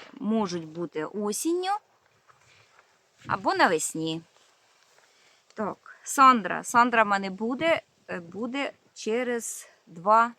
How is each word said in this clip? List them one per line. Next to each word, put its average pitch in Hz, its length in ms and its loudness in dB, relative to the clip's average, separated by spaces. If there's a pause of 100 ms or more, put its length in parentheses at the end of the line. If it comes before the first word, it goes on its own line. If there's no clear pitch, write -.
(120)
можуть 196 540 -2
бути 156 380 -8
осінню 320 680 -4 (1500)
або 240 280 -2
навесні. 160 680 0 (1300)
Так, - 480 -8
Сандра. 233 640 4
Сандра 233 380 4
в 208 40 6
мене 196 240 -2
буде, 254 520 0 (260)
е, 180 120 -8
буде 233 520 -8 (240)
через 240 720 -4 (180)
два 214 520 2